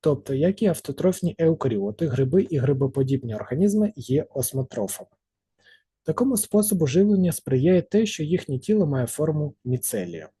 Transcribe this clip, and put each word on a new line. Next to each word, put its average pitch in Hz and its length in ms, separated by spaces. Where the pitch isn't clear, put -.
Тобто, 139 340
як 175 280
і 220 40
автотрофні 175 720
еукаріоти, 123 680
гриби 135 360
і 156 160
грибоподібні 135 760
організми 202 640
є 131 340
осмотрофами. 127 800
Такому 240 340
способу 202 500
живлення 185 460
сприяє 151 500
те, 214 240
що 202 160
їхнє 151 360
тіло 208 280
має 131 200
форму 151 480
міцелія. 95 640